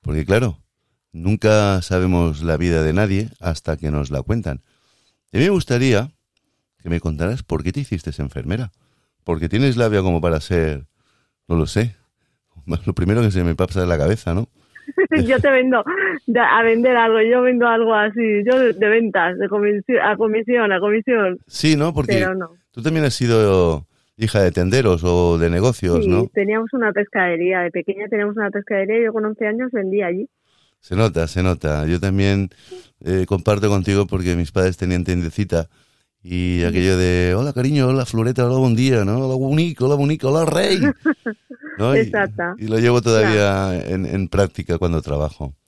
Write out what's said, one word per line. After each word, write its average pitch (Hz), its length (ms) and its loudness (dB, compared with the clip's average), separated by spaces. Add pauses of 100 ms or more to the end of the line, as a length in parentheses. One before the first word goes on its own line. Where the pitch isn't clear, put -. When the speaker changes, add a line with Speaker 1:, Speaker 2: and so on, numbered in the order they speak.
Speaker 1:
Porque 76 240 -4
claro, 104 320 0 (560)
nunca 101 680 2
sabemos 87 600 0
la 80 140 0
vida 82 260 2
de 78 100 0
nadie 101 360 0 (100)
hasta 80 380 -6
que 76 140 -4
nos 71 200 -4
la 67 100 -4
cuentan. 87 400 -6 (720)
A - 40 -2
mí 135 60 2
me 185 60 2
gustaría 127 640 0 (720)
que 85 80 -12
me 85 100 -2
contaras 82 440 -4
por 76 200 -4
qué 90 80 -2
te 147 100 -6
hiciste 87 300 -8 (100)
enfermera. 76 500 -6 (520)
Porque 82 260 -4
tienes 120 280 0
labia 107 240 2
como 87 180 0
para 80 220 0
ser, 78 460 -2 (600)
no 87 80 -2
lo 80 120 0
sé, 110 280 -2 (680)
<laughs> - 0 -
lo 85 280 -4
primero 104 280 0
que 110 100 2
se 90 120 0
me 85 120 0
pasa 92 280 -2
en 87 60 0
la 85 80 2
cabeza, 85 360 -2
¿no? 110 160 -4 (380)
Speaker 2:
<laughs> 311 400 0
Yo 254 120 2
te 277 120 2
vendo 254 320 2 (420)
da-, 220 340 2
a 226 40 2
vender 233 340 4
algo, 226 240 2
yo 240 220 4
vendo 247 240 2
algo 226 260 2
así, 208 520 0
yo 254 120 2
de, 247 160 2
de 208 160 0
ventas, 190 480 2
de 196 100 -2
comisi-, 208 540 0
a 208 160 0
comisión, 220 540 0
a 185 80 0
comisión. 208 580 0 (100)
Speaker 1:
Sí, 156 280 0
¿no? 156 180 0
Porque 151 260 0
Speaker 2:
Pero 185 160 -2
no. 175 220 -10 (140)
Speaker 1:
tú 120 100 -14
también 156 240 0
has 123 80 0
sido 98 720 2 (320)
hija 107 240 0
de 92 100 4
tenderos 95 520 2
o 87 340 4
de 85 140 2
negocios, 90 520 0
Speaker 2:
Sí, 95 60 2
Speaker 1:
¿no? - 240 2
Speaker 2:
teníamos 220 400 -2
una 226 200 -2
pescadería, 185 680 -2
de 175 100 -4
pequeña 196 360 -6
teníamos 208 300 -4
una 202 120 -2
pescadería 202 500 -2
y 233 60 2
yo 220 80 -2
con 220 120 -2
once 214 220 -4
años 233 240 -4
vendía 196 360 -2
allí. 185 200 -4 (520)
Speaker 1:
Se - 160 -8
nota, 95 320 2
se 90 160 -2
nota. 78 420 0
Yo 85 140 0
también, 98 500 0 (520)
eh, 92 260 -2
comparto 101 420 0
contigo 98 380 0
porque 90 280 -2
mis 85 160 -2
padres 92 260 0
tenían 90 260 -2
tiendecita 85 680 -2 (540)
y 90 380 -2
Speaker 2:
Sí. 87 60 0
Speaker 1:
aquello 92 300 2
de, 90 380 2
"Hola, 135 180 -2
cariño, 131 340 0
hola, 131 180 0
Floreta, 113 420 -2
hola, 127 100 0
buen 127 180 2
día", 120 300 2
¿no? 120 220 -2
"Hola, 131 80 -2
bonico, 139 500 0
hola, 143 100 2
bonico, 143 340 0
hola, 160 160 2
rey", 185 340 0
Speaker 2:
<laughs> - 960 -4
Speaker 1:
¿no? 127 180 2
Y, 226 60 4
Speaker 2:
Exacto. 175 420 -4 (140)
Speaker 1:
y 107 100 -8
lo 110 120 0
llevo 120 220 4
todavía 104 760 2
Speaker 2:
Claro. - 180 -6
Speaker 1:
en, 95 120 -2
en 92 220 -4
práctica 95 500 -2
cuando 85 240 0
trabajo. 73 520 -6 (140)